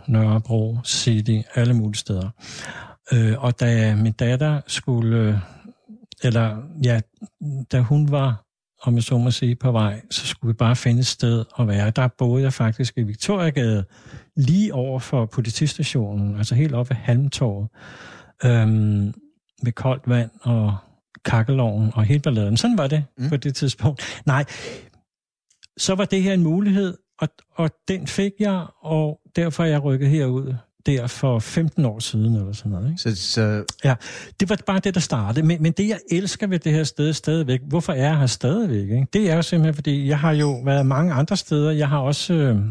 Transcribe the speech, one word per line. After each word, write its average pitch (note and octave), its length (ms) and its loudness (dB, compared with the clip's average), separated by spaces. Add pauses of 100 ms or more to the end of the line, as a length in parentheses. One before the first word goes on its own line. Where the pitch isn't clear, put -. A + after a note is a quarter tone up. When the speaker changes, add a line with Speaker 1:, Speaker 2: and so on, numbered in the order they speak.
Speaker 1:
Nørrebro, A2 760 2
City, A2 540 0 (160)
alle B2 200 2
mulige G#2+ 240 0
steder. F#2+ 320 -4 (840)
Øh, A2+ 320 2
og A#2+ 160 -2
da A2+ 340 2
min A2 180 2
datter C3 540 0
skulle, A#2 520 0
øh, G#2+ 160 2 (880)
eller, A2+ 340 0 (280)
ja, A#2+ 160 2 (720)
da B2+ 80 2
hun D3 300 2
var, C3+ 340 0 (380)
om A#2+ 120 2
jeg A#2 80 2
så B2 160 0
må B2 120 2
sige, A#2+ 260 0
på B2+ 160 0
vej, G#2+ 280 0 (100)
så - 160 -6
skulle - 220 -4
vi A2+ 80 0
bare A#2+ 200 2
finde A#2+ 240 2
et B2 60 0
sted A#2 380 0 (140)
at A#2 100 2
være. G2+ 220 2
Der B2 180 0 (100)
boede B2+ 240 2
jeg C3+ 100 0
faktisk A#2+ 460 -2
i A#2+ 40 0
Victoriagade, A#2 840 0 (520)
lige E3 380 2
over C3 240 -2
for B2 280 -2
politistationen, A2 1120 -2
altså G#2+ 160 -2
helt C#3+ 200 2
oppe B2 160 -2
ved B2+ 60 0
Halmtorvet, A#2 720 0 (760)
øhm, A2 680 2 (500)
med A#2+ 100 0
koldt C3 360 -4
vand A#2+ 220 0 (120)
og A2 340 2 (480)
kakkelovnen A2+ 720 2
og A2 100 2
hele C#3 160 2
balladen. A2 360 0
Sådan A#3 220 2
var C#3+ 80 0
det D3+ 180 0 (140)
Speaker 2:
Mm. B2 100 -4
Speaker 1:
på D#3+ 80 0
det C3+ 180 -4
tidspunkt. - 720 -4
Nej, C#3 180 2 (1300)
så - 160 -2
var G3 100 0
det F#3+ 180 0
her G3 120 0
en F3+ 80 4
mulighed, F#3+ 540 0 (220)
og, D3+ 100 -4 (280)
og D#3+ 140 0 (180)
den F#3 180 -4
fik G3 340 -2
jeg, F#3+ 260 0 (160)
og D#3 380 -2 (160)
derfor E3+ 280 0
er E3 40 2
jeg D3 160 0
rykket C#3 260 2
herud C3 440 0 (320)
der B2 200 0
for B2 320 0
femten D#3+ 460 0
år A2 140 -2
siden, A2+ 380 0
eller G2 160 -4
sådan G#2 200 -6
noget, F#2+ 180 -2
ikke? E3+ 120 -6
Speaker 2:
Så, A2 140 -2
så G#2+ 480 -2 (200)
Speaker 1:
Ja, C3 100 4 (460)
det G3 100 2
var G#3 160 2
bare F#3+ 180 0
det, F#3+ 100 0
der F#3 60 2
startede. B2 460 0
Men, D#3+ 160 2
men D#3+ 100 2
det, G#3 160 0
jeg A3 100 -2 (120)
elsker F#3 360 -2
ved F#3 120 0
det D#3 140 0
her D#3 120 2
sted D3 280 -2
stadigvæk, D3 560 0
hvorfor E3 240 0
er C#3+ 40 -2 (120)
jeg D#3 100 2
her C3+ 80 4
stadigvæk, C3 640 0
ikke? C3 220 2
Det G3+ 180 2
er D#3 60 2
jo E3+ 60 2
simpelthen, D#3+ 320 2
fordi C#3+ 340 -2
jeg D3 100 2
har D#3 140 2
jo D3 320 2
været C#3 220 2
mange D3 260 2
andre D3 240 0
steder. D3+ 340 0
Jeg D3+ 180 0
har D3 100 2
også... C#3+ 360 0
Øh, C#3 220 4 (140)